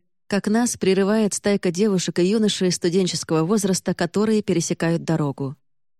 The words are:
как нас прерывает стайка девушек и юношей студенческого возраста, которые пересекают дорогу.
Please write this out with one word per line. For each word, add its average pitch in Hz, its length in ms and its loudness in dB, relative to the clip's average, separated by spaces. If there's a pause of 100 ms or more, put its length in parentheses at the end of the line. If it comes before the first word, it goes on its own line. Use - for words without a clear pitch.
(280)
как 202 180 -2
нас 226 300 0
прерывает 196 580 2
стайка 196 380 0
девушек 185 480 0
и 180 40 4
юношей 196 460 2
студенческого 170 720 0
возраста, 190 520 0
которые 208 480 0
пересекают 170 600 -2
дорогу. 139 540 -4 (440)